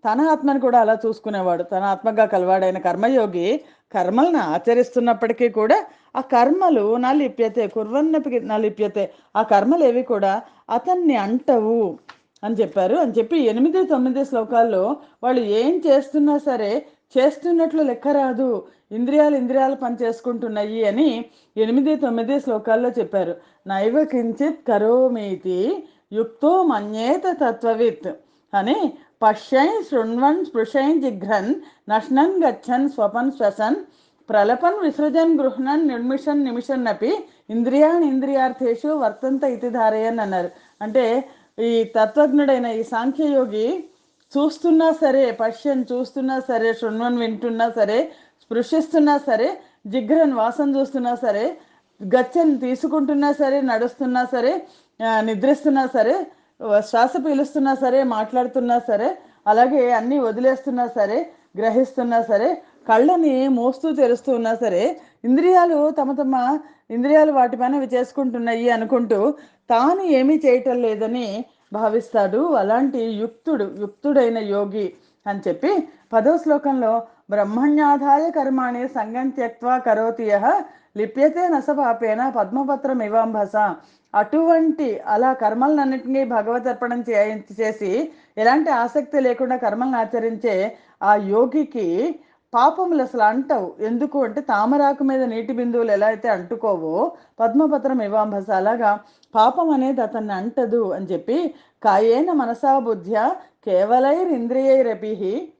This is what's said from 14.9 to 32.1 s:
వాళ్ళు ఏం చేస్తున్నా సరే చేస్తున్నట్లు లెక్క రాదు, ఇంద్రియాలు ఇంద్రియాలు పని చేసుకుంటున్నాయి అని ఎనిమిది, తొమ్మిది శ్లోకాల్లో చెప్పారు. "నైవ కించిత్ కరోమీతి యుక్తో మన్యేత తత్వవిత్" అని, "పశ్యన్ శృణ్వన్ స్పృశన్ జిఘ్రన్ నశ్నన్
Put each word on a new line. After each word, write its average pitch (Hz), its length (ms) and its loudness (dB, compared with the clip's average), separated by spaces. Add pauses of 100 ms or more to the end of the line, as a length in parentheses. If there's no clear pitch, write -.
వాళ్ళు 247 180 2
ఏం 240 460 0
చేస్తున్నా 285 520 2
సరే 247 480 -4 (320)
చేస్తున్నట్లు 320 640 0
లెక్క 262 260 -2
రాదు, 262 540 0 (300)
ఇంద్రియాలు 285 440 2
ఇంద్రియాలు 262 380 0
పని 247 280 -6
చేసుకుంటున్నాయి 226 840 -4
అని 233 400 0 (320)
ఎనిమిది, 254 400 2
తొమ్మిది 240 440 -2
శ్లోకాల్లో 226 480 0
చెప్పారు. 202 460 -2 (320)
"నైవ 214 380 0
కించిత్ 262 640 -4
కరోమీతి 220 1160 0 (280)
యుక్తో 277 500 0
మన్యేత 233 840 -2
తత్వవిత్" 226 680 -2 (420)
అని, 262 380 0 (300)
"పశ్యన్ 269 600 2
శృణ్వన్ 262 600 0
స్పృశన్ 269 580 0
జిఘ్రన్ 208 520 -2 (360)
నశ్నన్ 285 540 2